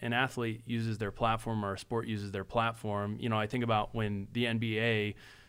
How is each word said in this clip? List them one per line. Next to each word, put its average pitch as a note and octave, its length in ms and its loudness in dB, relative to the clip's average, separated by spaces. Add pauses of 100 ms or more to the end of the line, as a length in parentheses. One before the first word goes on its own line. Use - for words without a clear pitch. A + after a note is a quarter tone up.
an A#2 100 -2
athlete A#2+ 540 0
uses A2+ 320 0
their G#2 120 -2
platform A2+ 540 0
or G2 80 0
a F#2+ 60 -4
sport A#2 280 -4
uses G2+ 240 -2
their F#2+ 140 -4
platform, G#2+ 760 0
you A#2 120 -2
know, A2 80 2
I G#2+ 80 2
think B2 180 0
about A2 300 2
when G#2 380 0
the A#2+ 140 2
N A#2 120 2
B A2 200 0
A G#2+ 360 2 (340)